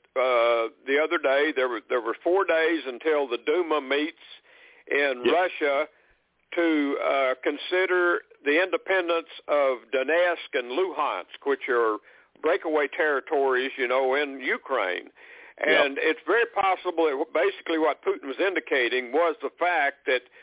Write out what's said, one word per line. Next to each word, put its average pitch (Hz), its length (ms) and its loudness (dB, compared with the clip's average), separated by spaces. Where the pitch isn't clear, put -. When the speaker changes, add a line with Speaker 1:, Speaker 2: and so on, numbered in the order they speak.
Speaker 1:
uh, 117 520 2
the 135 160 2
other 160 160 0
day 143 360 2
there 127 140 0
were, 113 200 -6
there 123 120 0
were 113 240 -4
four 185 200 2
days 160 420 0
until 143 420 -2
the 117 180 -4
Duma 156 340 0
meets 143 360 -2
in 135 340 0
Speaker 2:
Yep. 123 100 4
Speaker 1:
Russia 156 540 0
to, 151 500 0
uh, 135 380 0
consider 175 800 0
the 147 180 2
independence 170 640 -2
of 139 300 2
Donetsk 160 640 0
and 123 180 -4
Luhansk, 139 720 -4
which 139 240 -2
are 117 300 2
breakaway 151 480 0
territories, 135 880 0
you 131 120 -2
know, 131 260 2
in 139 260 -2
Ukraine. 127 720 -4
Speaker 2:
Yep. 151 240 4
Speaker 1:
And 139 160 -4
it's 156 260 0
very 226 280 2
possible 180 500 0
that 147 140 0
w-, 160 160 -4
basically 165 440 0
what 156 240 0
Putin 190 240 -4
was 131 120 -8
indicating 127 720 0
was 160 300 2
the 135 160 -4
fact 160 480 0
that 127 160 2